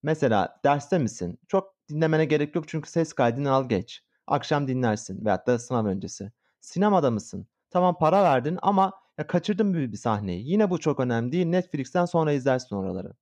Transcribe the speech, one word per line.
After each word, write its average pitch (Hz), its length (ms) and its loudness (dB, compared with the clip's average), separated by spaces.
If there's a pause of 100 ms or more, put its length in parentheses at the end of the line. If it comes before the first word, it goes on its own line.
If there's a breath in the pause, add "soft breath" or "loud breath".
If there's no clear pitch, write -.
Mesela 131 600 0
derste 143 320 2
misin? 95 500 -4
Çok 196 280 -2 (140)
dinlemene 156 360 2
gerek 151 300 0
yok 160 120 -4
çünkü - 220 -8
ses 165 240 -2
kaydını 135 380 0
al 135 180 2
geç. - 340 -4 (240)
Akşam 147 400 -2
dinlersin 113 580 -2
veyahut 101 220 0
da 123 120 2
sınav 120 260 -2
öncesi. 98 460 -6 (300)
Sinemada 180 500 2
mısın? 104 360 -6 (220)
Tamam 180 280 2
para 175 260 4
verdin 147 380 2
ama 190 320 2 (240 soft breath)
ya 156 100 -6
kaçırdın 196 460 0
bir, 143 180 -2
bir 104 60 -10
sahneyi. 104 540 -2
Yine 208 180 2
bu 180 100 -2
çok 147 200 0
önemli 123 320 0
değil. 175 140 0
Netflix'ten 175 600 -2
sonra 160 260 0
izlersin 127 440 -2
oraları. 95 460 -6